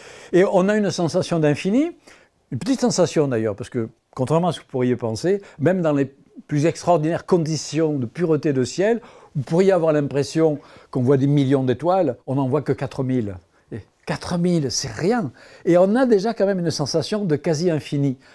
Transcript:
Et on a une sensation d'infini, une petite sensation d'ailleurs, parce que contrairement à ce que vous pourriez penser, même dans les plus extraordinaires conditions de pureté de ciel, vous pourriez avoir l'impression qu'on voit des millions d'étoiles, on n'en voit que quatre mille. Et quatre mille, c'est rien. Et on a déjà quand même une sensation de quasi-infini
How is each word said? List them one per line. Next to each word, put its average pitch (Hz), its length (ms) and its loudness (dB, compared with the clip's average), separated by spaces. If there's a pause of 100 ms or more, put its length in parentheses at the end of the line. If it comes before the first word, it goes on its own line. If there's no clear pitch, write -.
(320)
Et 180 140 6
on 196 240 2
a 214 80 2
une 202 140 0
sensation 170 480 -2
d'infini, 190 500 0 (640)
une 131 80 -6
petite 233 220 -2
sensation 175 460 2
d'ailleurs, 110 280 -2
parce - 160 -14
que 113 180 -4 (260)
contrairement 160 340 0
à - 20 -2
ce - 80 -8
que - 60 -20
vous - 60 -20
pourriez 127 240 0
penser, 151 460 -2 (160)
même 175 240 0
dans 156 100 0
les 139 220 0 (340)
plus 147 200 0
extraordinaires 165 580 0
conditions 156 720 0
de 127 80 -4
pureté 156 480 0
de 131 100 0
ciel, 214 380 0 (340)
vous 143 60 -4
pourriez 185 300 2
avoir 160 200 2
l'impression 143 680 0 (320)
qu'on 135 100 -2
voit 135 160 4
des 135 100 2
millions 139 360 2
d'étoiles, 147 520 0 (120)
on 131 80 -4
n'en 139 120 0
voit 135 140 0
que 131 120 -2
quatre 131 300 -6
mille. 123 320 -2 (380)
Et 113 60 -10 (260)
quatre - 320 -6
mille, 170 340 0
c'est 127 200 -6
rien. 165 400 -2 (320)
Et 175 140 4
on 190 180 4
a 262 100 2
déjà 220 280 2
quand 202 120 0
même 196 140 0
une 170 120 -2
sensation 160 520 -2
de 151 140 0
quasi-infini 147 800 -2 (180)